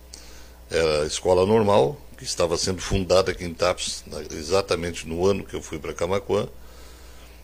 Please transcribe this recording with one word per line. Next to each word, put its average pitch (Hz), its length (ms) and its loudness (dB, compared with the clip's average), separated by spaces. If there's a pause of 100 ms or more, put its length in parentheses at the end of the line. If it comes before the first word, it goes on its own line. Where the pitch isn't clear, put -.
(720)
Era 78 320 2
a 76 40 0
escola 95 400 2
normal, 110 540 4 (180)
que 135 60 -16
estava 85 320 0
sendo 90 240 -2
fundada 92 500 4
aqui 90 140 -6
em 82 100 -6
Tapes, - 520 -2
na, 76 140 -10 (160)
exatamente 87 680 -2
no 82 180 -2
ano 95 200 2
que - 100 -14
eu 82 80 -6
fui - 160 -10
pra 76 160 -8
Camaquã. 101 540 -2 (960)